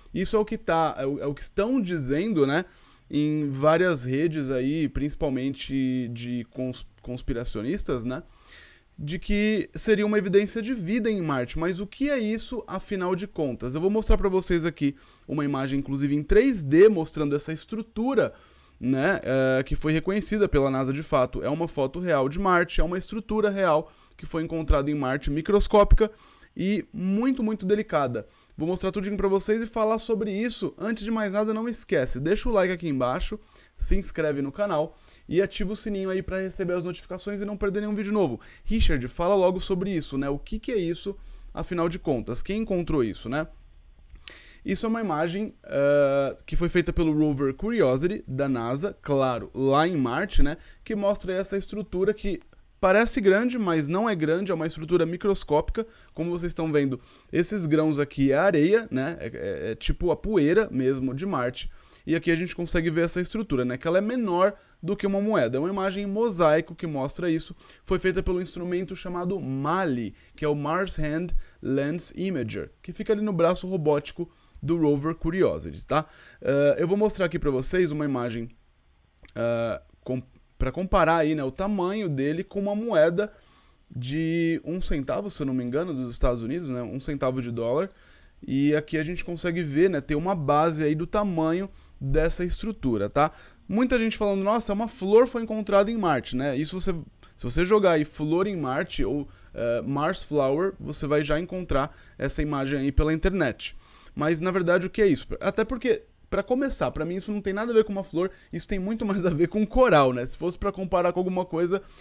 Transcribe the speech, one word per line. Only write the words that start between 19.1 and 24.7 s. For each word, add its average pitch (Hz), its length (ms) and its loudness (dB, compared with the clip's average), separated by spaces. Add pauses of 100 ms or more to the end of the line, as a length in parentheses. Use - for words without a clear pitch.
eh, 131 400 2
que 139 120 -2
foi 156 180 0
reconhecida 196 540 0
pela 139 220 2
nasa 135 240 -2
de 143 80 -6
fato. 131 400 0
É 101 80 -2
uma 160 180 -2
foto 135 320 -4
real 151 300 2
de 151 100 -6
Marte, 180 420 2
é - 20 8
uma 165 160 0
estrutura 214 500 -2
real 175 420 2 (240)
que 160 120 -14
foi 160 160 -4
encontrada 151 480 0